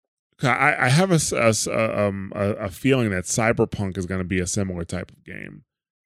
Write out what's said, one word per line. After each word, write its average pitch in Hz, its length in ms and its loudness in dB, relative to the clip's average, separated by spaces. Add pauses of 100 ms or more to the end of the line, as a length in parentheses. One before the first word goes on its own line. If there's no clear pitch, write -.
(440)
I, 139 360 2
I 127 100 2
have 180 220 4
a 175 40 6
s-, 151 160 0
a 123 140 0
s-, 110 220 2
a, 113 320 -2
um, 98 360 -2
a, 101 160 0
a 107 180 -6
feeling 127 400 2
that 92 140 -2
Cyberpunk 110 760 0
is 92 80 -6
gonna 92 180 -4
be 90 160 -2
a 90 80 -2
similar 92 380 -4
type - 260 -8
of - 120 -20
game 50 400 -16 (420)